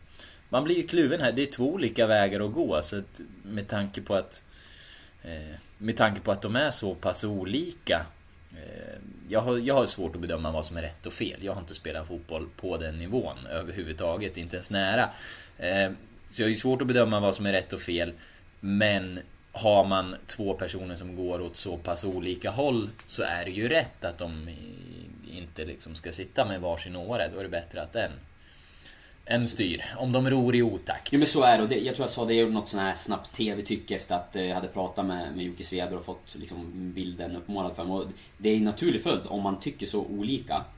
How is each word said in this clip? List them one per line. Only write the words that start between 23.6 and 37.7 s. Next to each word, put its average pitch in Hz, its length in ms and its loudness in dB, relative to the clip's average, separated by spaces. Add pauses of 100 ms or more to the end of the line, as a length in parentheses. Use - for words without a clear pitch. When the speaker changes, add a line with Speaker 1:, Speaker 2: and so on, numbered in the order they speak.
Speaker 1:
rätt 151 360 0
att 85 140 -4
de 80 300 -6
i-, 82 880 -14
inte 82 260 -10
liksom 80 300 -10
ska 80 180 -8
sitta 95 360 -2
med 95 120 -2
varsin 87 360 -4
åre. 90 360 -2
Då 87 60 -8
är 98 40 -6
det 95 60 -6
bättre 85 340 -6
att - 140 -8
en, 104 140 0 (1120)
en 120 240 2
styr. 92 360 0 (120)
Om 127 160 0
de 131 180 4
ror 123 240 6
i 120 80 8
otakt. - 500 0
Speaker 2:
Jo, 143 60 6
men 147 100 8
så 156 140 6
är 123 140 10
det. 107 60 4
Och 107 60 2
det, 127 100 2
jag 131 160 0
tror 139 100 -2
jag 120 60 -2
sa 120 140 -2
det 113 100 4
i 113 160 8
något 107 180 0
sån 104 120 -2
här 95 160 2
snabbt - 400 -6
T 107 180 0
V-tycke 104 420 -2
efter - 180 -4
att, 87 220 -4
eh, 92 80 0
jag 92 100 0
hade 92 140 -2
pratat 95 380 -2
med, 87 300 -4
med 90 80 -2
Jocke 87 200 -6
Sveber 90 320 -4
och 85 80 -8
fått - 300 -12
liksom 87 580 -8
bilden 90 440 -6
uppmålad 92 400 -4